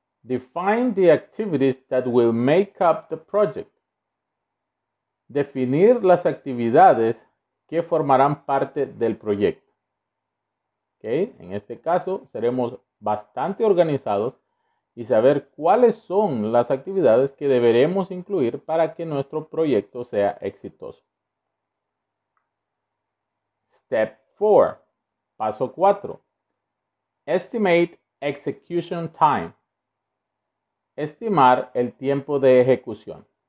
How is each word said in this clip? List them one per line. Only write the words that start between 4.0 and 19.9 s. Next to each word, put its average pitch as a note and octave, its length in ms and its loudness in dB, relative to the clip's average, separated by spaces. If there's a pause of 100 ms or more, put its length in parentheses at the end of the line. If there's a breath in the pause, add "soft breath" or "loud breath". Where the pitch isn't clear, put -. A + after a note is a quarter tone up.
Definir C#3+ 760 0
las F3+ 220 4
actividades B2 1000 2 (420)
que E3 160 -4
formarán D3 600 0
parte C#3 400 -4
del A2+ 320 -4
proyecto. G2+ 540 -4 (1300)
¿Ok? - 60 -20
En A2+ 500 -6
este G#2 260 -12
caso, F3+ 460 -4
seremos B2 540 -4 (200)
bastante C3 640 -6
organizados C#3 680 0 (640)
y A#2+ 100 -14
saber B2+ 440 2
cuáles G#3 460 2
son D#3 560 -4
las A#2+ 200 2
actividades C#3 600 2
que C#3+ 140 -8
deberemos C3+ 640 2
incluir F3+ 560 -6
para D#3+ 300 -2
que E3+ 100 -10
nuestro D3+ 420 -8
proyecto B2 560 -2